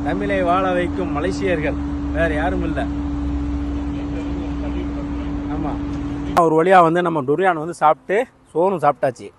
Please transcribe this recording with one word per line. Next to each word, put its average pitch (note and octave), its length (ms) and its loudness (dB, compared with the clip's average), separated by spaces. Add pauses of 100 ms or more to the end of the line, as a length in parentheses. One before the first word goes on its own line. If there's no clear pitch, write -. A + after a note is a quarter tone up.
"தமிழை G3 340 0 (120)
வாழ F#3 220 2
வைக்கும் F3 440 0
மலேசியர்கள் D#3+ 640 0 (360)
வேற E3 200 2
யாரும் E3 340 0
இல்ல." C#3+ 180 -2 (2750)
ஆமா, C#4+ 180 -4 (760)
ஒரு D#3 140 4
வழியா F#3 280 6
வந்து E3+ 140 2
நம்ம E3 200 0
டொரியான் D#3+ 420 2
வந்து E3 180 -8
சாப்பிட்டு D#3+ 360 4 (360)
சோறும் F3 320 2
சாப்பிட்டாச்சு. C3+ 420 0 (120)